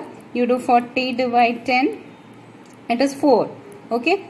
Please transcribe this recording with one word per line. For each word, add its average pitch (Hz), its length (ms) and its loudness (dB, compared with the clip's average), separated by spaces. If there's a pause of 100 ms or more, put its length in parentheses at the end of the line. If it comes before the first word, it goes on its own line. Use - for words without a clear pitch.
(340)
You 240 120 0
do 247 120 2
forty 254 540 0
divide 240 520 0
ten. 269 400 0 (840)
It 240 120 0
is 277 140 0
four. 233 360 2 (400)
Okay, 311 400 -2